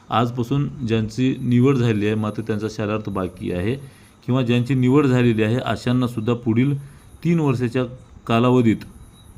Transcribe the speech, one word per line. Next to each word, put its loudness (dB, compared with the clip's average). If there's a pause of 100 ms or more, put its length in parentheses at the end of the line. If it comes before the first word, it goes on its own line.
(100)
आजपासून -2
ज्यांची -2
निवड 4
झालेली 0
आहे 0
मात्र -4
त्यांचा -4
शालार्थ -6
बाकी -6
आहे -2 (520)
किंवा 0
ज्यांची 0
निवड 4
झालेली 4
आहे 0
अशांनासुद्धा -2
पुढील 0 (460)
तीन 2
वर्षाच्या 0 (420)
कालावधीत, 4 (600)